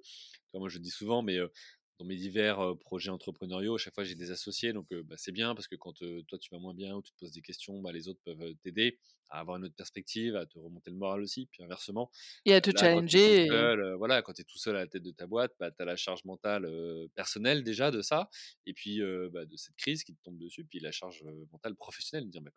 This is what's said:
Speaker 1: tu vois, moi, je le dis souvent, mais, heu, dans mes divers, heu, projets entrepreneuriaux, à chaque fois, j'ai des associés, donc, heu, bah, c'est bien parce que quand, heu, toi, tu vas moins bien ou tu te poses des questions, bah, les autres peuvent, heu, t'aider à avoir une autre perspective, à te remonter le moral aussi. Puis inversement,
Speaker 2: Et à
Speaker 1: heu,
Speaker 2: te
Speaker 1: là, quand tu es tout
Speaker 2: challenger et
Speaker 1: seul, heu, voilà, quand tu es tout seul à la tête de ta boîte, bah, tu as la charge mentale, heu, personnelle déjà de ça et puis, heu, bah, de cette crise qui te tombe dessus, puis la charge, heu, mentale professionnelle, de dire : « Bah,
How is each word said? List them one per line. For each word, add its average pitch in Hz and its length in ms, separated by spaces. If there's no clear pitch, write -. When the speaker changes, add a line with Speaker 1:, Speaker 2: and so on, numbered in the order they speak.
Speaker 1:
tu - 500
vois, 95 80
moi, 95 100
je 87 100
le 85 40
dis 87 60
souvent, 113 320
mais, 98 160
heu, 87 120
dans 87 60
mes 92 120
divers, 98 440
heu, 90 160
projets 92 340
entrepreneuriaux, 92 640
à - 20
chaque 95 160
fois, 101 100
j'ai 92 120
des 87 160
associés, 104 420
donc, 98 180
heu, 85 120
bah, 80 140
c'est - 140
bien 113 240
parce 104 140
que 92 80
quand, 85 240
heu, 85 260
toi, 95 120
tu - 140
vas 87 60
moins 90 140
bien 95 240
ou 98 40
tu - 120
te - 60
poses 87 120
des 82 100
questions, 98 400
bah, 90 120
les 82 160
autres 90 160
peuvent, 82 180
heu, 82 200
t'aider 110 360
à 76 100
avoir 87 180
une 92 80
autre 80 100
perspective, 113 600
à 87 100
te 82 140
remonter 85 320
le 90 60
moral 98 240
aussi. 113 300
Puis - 120
inversement, 90 460
Speaker 2:
Et 196 80
à 190 60
Speaker 1:
heu, - 20
Speaker 2:
te 196 100
Speaker 1:
là, 185 180
quand 170 140
tu 165 100
es 180 40
tout 208 140
Speaker 2:
challenger 156 340
et 120 60
Speaker 1:
seul, 110 100
heu, 92 140
voilà, 113 260
quand 95 120
tu 101 80
es - 40
tout - 120
seul 107 180
à 98 40
la 92 80
tête 90 160
de 90 80
ta 90 160
boîte, 117 320
bah, 87 120
tu 85 100
as 90 40
la 87 100
charge 90 300
mentale, 95 400
heu, 82 500
personnelle 120 480
déjà 117 280
de 113 100
ça 160 280
et 95 80
puis, 104 280
heu, 92 300
bah, 85 140
de 80 120
cette - 180
crise 151 280
qui 165 120
te - 80
tombe 87 140
dessus, 85 280
puis 85 140
la 76 120
charge, 82 320
heu, 78 280
mentale 98 240
professionnelle, - 520
de 92 40
dire : « 82 120
Bah, 73 140